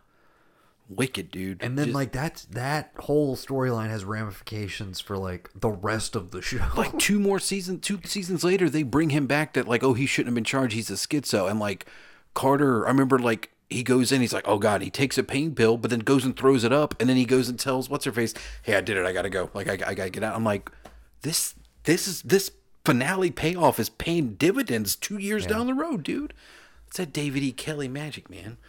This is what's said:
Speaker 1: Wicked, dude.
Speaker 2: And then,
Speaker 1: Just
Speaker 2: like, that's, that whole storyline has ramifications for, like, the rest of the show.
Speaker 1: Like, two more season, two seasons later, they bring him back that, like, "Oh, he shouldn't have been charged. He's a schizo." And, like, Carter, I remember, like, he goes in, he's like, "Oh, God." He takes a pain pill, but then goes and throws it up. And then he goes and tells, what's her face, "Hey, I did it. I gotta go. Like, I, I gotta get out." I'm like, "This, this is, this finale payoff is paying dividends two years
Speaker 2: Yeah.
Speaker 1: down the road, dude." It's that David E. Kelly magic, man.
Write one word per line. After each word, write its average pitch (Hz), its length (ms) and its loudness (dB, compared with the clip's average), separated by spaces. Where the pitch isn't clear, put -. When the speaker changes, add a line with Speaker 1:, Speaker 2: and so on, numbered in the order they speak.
Speaker 1:
Wicked, 98 420 -4
dude. 95 320 -8
Speaker 2:
And 127 160 -4
then, 147 80 0
Speaker 1:
Just 117 80 -2
Speaker 2:
like, 135 160 -2
that's, 147 360 -6
that 139 520 -6
whole 143 380 0
storyline 123 540 -2
has 107 140 -6
ramifications 104 920 -8
for, - 180 -8
like, 92 380 -8
the 104 140 -2
rest 104 480 -4
of 90 160 -8
the 90 100 -10
show. - 240 0
Speaker 1:
Like, 233 220 -2
two 202 220 2
more 196 180 2
season, 185 400 -4
two 202 260 -6
seasons 180 380 -4
later, 180 260 4
they 151 140 2
bring 143 280 2
him 143 180 2
back 147 240 2
that, 127 160 0
like, 120 160 2
"Oh, 131 100 6
he 127 100 0
shouldn't 131 260 0
have 120 40 0
been 117 80 0
charged. 127 320 0
He's 113 160 -4
a 98 40 -4
schizo." 104 540 0
And, 107 120 0
like, 101 260 -4
Carter, 135 520 4
I - 40 2
remember, 131 300 6
like, 120 300 0
he 123 160 -4
goes 123 260 4
in, 135 100 4
he's 120 120 2
like, 104 160 -2
"Oh, 104 100 4
God." 101 240 2
He 98 80 -8
takes - 260 0
a 127 60 2
pain 143 320 -2
pill, 117 220 6
but 117 140 -2
then 117 100 0
goes 131 240 4
and 127 120 0
throws 131 280 6
it 117 80 4
up. 147 280 2
And 120 80 4
then 131 80 4
he 127 80 4
goes 123 240 2
and 123 80 -4
tells, 131 320 -2
what's 139 160 -4
her 143 60 -2
face, 113 240 -2
"Hey, 110 120 0
I 95 60 4
did 98 160 -2
it. 90 100 2
I 92 60 0
gotta 92 180 -2
go. 90 240 -2
Like, 98 140 -4
I, 95 220 -4
I 101 40 -4
gotta 95 160 -4
get 98 140 -6
out." 110 100 -4
I'm 113 80 -4
like, 104 300 -2
"This, - 320 -4
this 175 240 2
is, 175 140 -8
this 185 280 2
finale 165 460 2
payoff 160 480 2
is 113 120 -2
paying 160 440 -2
dividends 156 640 0
two - 220 -8
years 202 260 -2
Speaker 2:
Yeah. 196 60 -4
Speaker 1:
down 226 180 0
the 262 60 0
road, 285 280 -2
dude." 285 320 -6
It's - 80 -14
that 180 160 -6
David 143 320 -2
E. 131 80 0
Kelly 147 340 -6
magic, 143 420 -10
man. 98 280 -14